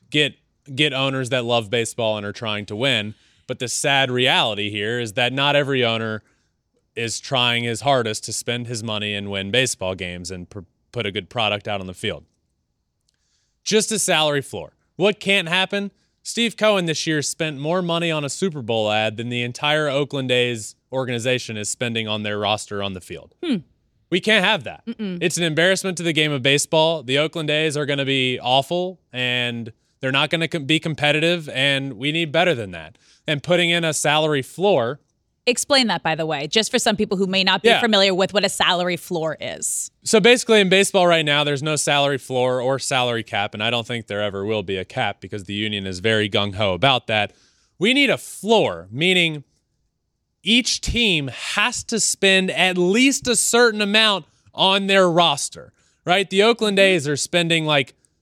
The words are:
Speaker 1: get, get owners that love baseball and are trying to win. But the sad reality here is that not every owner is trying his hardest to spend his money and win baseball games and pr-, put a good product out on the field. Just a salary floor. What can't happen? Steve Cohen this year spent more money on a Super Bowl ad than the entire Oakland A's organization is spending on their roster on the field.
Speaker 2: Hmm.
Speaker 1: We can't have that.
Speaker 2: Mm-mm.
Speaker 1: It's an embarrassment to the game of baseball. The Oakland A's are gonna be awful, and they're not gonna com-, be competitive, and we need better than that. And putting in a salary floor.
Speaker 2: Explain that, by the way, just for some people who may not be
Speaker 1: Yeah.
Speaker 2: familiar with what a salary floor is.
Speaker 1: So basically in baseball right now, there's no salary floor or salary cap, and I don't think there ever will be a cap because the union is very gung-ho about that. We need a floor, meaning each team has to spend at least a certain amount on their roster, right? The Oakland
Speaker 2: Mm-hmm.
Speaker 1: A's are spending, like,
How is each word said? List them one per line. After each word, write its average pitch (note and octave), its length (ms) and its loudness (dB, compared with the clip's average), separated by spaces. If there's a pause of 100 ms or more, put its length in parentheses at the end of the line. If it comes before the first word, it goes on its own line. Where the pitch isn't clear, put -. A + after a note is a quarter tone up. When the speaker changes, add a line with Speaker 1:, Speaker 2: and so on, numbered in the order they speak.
(100)
Speaker 1:
get, D3 260 0 (360)
get D3 200 2
owners C3+ 380 -2
that B2+ 140 0
love A#2 240 0
baseball A2 480 -2
and G#2 80 -6
are G2+ 80 -6
trying G#2 340 -6
to G#2 100 -8
win. A2 400 -2 (320)
But B2+ 100 -6
the B2 100 -6
sad C3+ 420 0
reality B2 600 0
here G#2+ 300 -4
is A2 140 -8
that B2 180 0
not C#3 240 2
every C3+ 280 2
owner A2+ 380 -2 (720)
is A2+ 260 -6
trying A#2+ 440 0
his A#2 180 -4
hardest A#2+ 420 0
to A2+ 80 -10
spend A#2+ 360 -6
his A#2 160 -8
money G#2 300 -4
and G2+ 160 -6
win G2 200 -4
baseball G#2+ 460 0
games F2+ 340 -10
and F2+ 180 -12
pr-, G#2 120 -16 (320)
put A#2 140 -6
a G2+ 60 -4
good F#2 160 -8
product G#2 400 -2
out G2+ 120 -4
on F#2 80 -10
the F#2 60 -12
field. F2+ 300 -6 (1400)
Just G#3+ 280 0
a G#3+ 60 -2
salary D3+ 440 2
floor. F2 300 -10 (240)
What G3+ 240 0
can't G3 280 0
happen? F#3+ 420 -2 (320)
Steve - 340 -2
Cohen G3+ 300 2
this D#3 200 -4
year D#3 160 0
spent D#3 360 -6
more E3 240 -2
money E3+ 280 -2
on D3+ 140 -2
a C#3+ 40 -6
Super D3+ 340 -4
Bowl A2 280 0
ad G#2+ 260 0
than A#2 120 -6
the A#2+ 140 -2
entire D3 460 -2
Oakland C3+ 420 -2
A's A#2+ 440 0 (180)
organization B2 640 -2
is G#2 120 -6
spending A2+ 400 -4
on G#2+ 140 -4
their G#2 160 -4
roster G#2 440 0
on G2 120 -6
the F2+ 60 -10
field. - 340 -16 (100)
Speaker 2:
Hmm. D4 120 0 (520)
Speaker 1:
We F#3 120 0
can't G#3 240 2
have F#3+ 200 0
that. F2+ 220 -12
Speaker 2:
Mm-mm. G3 340 -8
Speaker 1:
It's E3+ 160 0
an E3+ 60 -2
embarrassment F3 560 0
to F3 60 -8
the E3+ 80 0
game D3+ 200 2
of C3+ 100 -2
baseball. D#3 600 2
The B2+ 160 0
Oakland D#3 320 -2
A's D3+ 260 0
are D3 100 -2
gonna C#3 180 -2
be C3 360 0
awful, E3+ 600 0 (120)
and A#2+ 600 -4 (280)
they're C3 120 -2
not C#3+ 180 0
gonna E3 180 -2
com-, D3+ 160 -6
be D#3 140 2
competitive, D#3 720 0
and C3+ 460 -2
we C3+ 180 -4
need E3 200 -2
better E3 220 2
than G#2+ 160 -6
that. D#2+ 280 -14 (280)
And D3+ 160 -2
putting F3 280 2
in E3+ 140 2
a D#3 80 0
salary D3+ 500 2
floor. D3 580 0 (480)
Speaker 2:
Explain B3 400 2
that, F3 160 -2
by D#3+ 120 0
the D#3+ 100 -4
way, D3+ 220 -4
just G#3+ 240 0
for B3 60 0
some G#3+ 180 0
people G#3 220 -2
who F#3+ 80 0
may F#3+ 180 0
not F#3+ 180 2
be A3 60 4
Speaker 1:
Yeah. A3+ 120 4
Speaker 2:
familiar G3 340 4
with F#3 180 0
what G3 120 2
a G3 40 0
salary F3+ 480 0
floor D#3+ 440 -4
is. - 500 -6 (140)
Speaker 1:
So - 160 4
basically A3+ 400 6
in F#3+ 80 4
baseball F#3+ 400 4
right E3 160 4
now, D3 200 2
there's C#3+ 180 -2
no D#3 140 -2
salary C#3+ 420 2
floor B2+ 420 0
or C3 180 0
salary B2 460 0
cap, G#2 300 -4
and G#2+ 80 -6
I A2+ 80 0
don't A#2 160 -2
think A#2+ 200 -8
there G2+ 160 -4
ever G2 220 -4
will G#2+ 200 -2
be F#2+ 120 -4
a F#2 80 -4
cap G#2+ 360 -4
because G2 240 -12
the G2+ 100 -8
union G#2 320 -4
is F#2 120 -6
very G#2+ 300 2
gung-ho G2+ 460 0
about B2 340 0
that. G#2 240 -2 (460)
We G#3+ 140 2
need C#4 180 4
a C#3+ 80 0
floor, C3 720 0
meaning D#3+ 500 0 (1000)
each A#3 380 2
team F#3 480 0
has - 560 -4
to A3+ 140 -4
spend F#3+ 540 2
at F3+ 260 0
least A#3 480 2
a B3 100 0
certain A#3 440 2
amount G#3 460 2 (280)
on F#3+ 320 2
their F#3+ 240 6
roster, D#3+ 640 0 (320)
right? F#3 260 2
The F#3+ 120 4
Oakland G#3+ 360 2
Speaker 2:
Mm-hmm. F#3+ 180 6
Speaker 1:
A's C#3+ 120 -2
are D3 80 0
spending, E3 500 0
like, D3 280 2 (260)